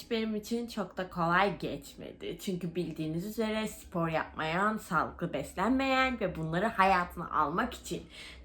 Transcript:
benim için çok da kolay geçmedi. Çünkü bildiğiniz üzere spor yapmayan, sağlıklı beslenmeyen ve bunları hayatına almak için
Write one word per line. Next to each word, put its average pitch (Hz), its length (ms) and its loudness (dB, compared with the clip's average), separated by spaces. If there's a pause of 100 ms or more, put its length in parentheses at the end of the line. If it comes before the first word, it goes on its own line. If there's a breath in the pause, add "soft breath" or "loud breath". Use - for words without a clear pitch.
(120)
benim 220 240 0
için 233 320 -2
çok 202 300 -6
da 185 120 -4
kolay 175 480 4
geçmedi. - 840 -8
Çünkü 175 340 -4
bildiğiniz 160 500 -2
üzere 214 420 -2
spor - 400 -2
yapmayan, 160 680 0
sağlıklı 156 560 0
beslenmeyen 262 840 2
ve 170 160 0
bunları 160 300 0
hayatına 185 680 4
almak 160 420 2
için - 300 -6 (420 loud breath)